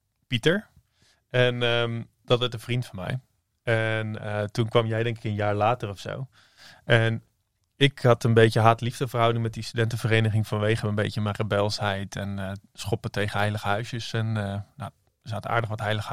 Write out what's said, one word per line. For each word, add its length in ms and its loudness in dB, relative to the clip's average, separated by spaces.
Pieter. 400 0
En, 340 2
ehm, 380 0
dat 140 4
werd 140 -2
een 60 -8
vriend 260 -2
van 100 -18
mij. 240 -6
En, 580 -2
eh, 220 -4
toen 260 0
kwam 160 2
jij, 180 -2
denk 140 -4
ik, 60 -20
een 120 -4
jaar 200 0
later 340 0
of 100 -12
zo. 280 -10
En 380 2
ik 240 2
had 240 4
een 100 4
beetje 260 8
haat-liefde 480 2
verhouding 360 2
met 100 -4
die 100 -10
studentenvereniging 840 2
vanwege 400 0
een 80 -2
beetje 260 -2
mijn 140 -2
rebelsheid 800 -2
en, 240 -6
eh, 120 -6
schoppen 380 -6
tegen 280 -4
heilige 280 -2
huisjes. 460 -4
En, 140 -2
eh, 160 -2
nou, 160 -12
er 60 -18
zaten 220 -8
aardig 180 0
wat 100 -6
heilige 340 -4